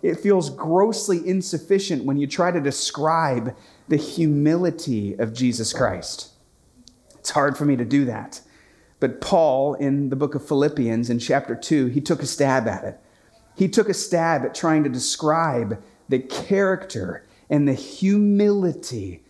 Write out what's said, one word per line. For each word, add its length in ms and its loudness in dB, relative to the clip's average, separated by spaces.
it 180 0
feels 300 2
grossly 760 0
insufficient 800 -2
when 140 0
you 80 0
try 240 0
to 100 0
describe 960 -2
the 80 2
humility 1160 0
of 180 -4
Jesus 400 -2
Christ. 600 -4
It's 120 -10
hard 260 2
for 80 -2
me 120 4
to 100 -2
do 180 2
that. 380 -8
But 220 -2
Paul, 540 2
in 340 0
the 60 -2
book 180 -2
of 120 -6
Philippians, 640 0
in 100 0
chapter 360 -2
two, 320 0
he 160 0
took 200 -2
a 40 -6
stab 420 2
at 160 -6
it. 160 -10
He 140 2
took 200 2
a 60 0
stab 500 0
at 100 -6
trying 300 2
to 60 0
describe 920 -2
the 80 2
character 1040 -2
and 180 4
the 60 4
humility 1600 0